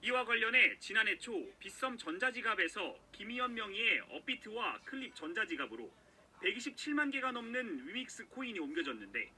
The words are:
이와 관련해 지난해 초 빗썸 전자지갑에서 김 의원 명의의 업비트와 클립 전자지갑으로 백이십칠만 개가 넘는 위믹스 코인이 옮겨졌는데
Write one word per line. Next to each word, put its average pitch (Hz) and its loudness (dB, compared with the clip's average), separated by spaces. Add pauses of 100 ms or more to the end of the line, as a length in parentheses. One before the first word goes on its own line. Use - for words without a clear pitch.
이와 247 4
관련해 233 6
지난해 208 2
초 214 -4
빗썸 247 -4
전자지갑에서 226 0 (140)
김 208 -10
의원 247 0
명의의 220 2
업비트와 226 -4
클립 262 -8
전자지갑으로 147 -4 (480)
백이십칠만 294 0
개가 262 0
넘는 226 -4
위믹스 240 -6
코인이 240 -6
옮겨졌는데 139 -2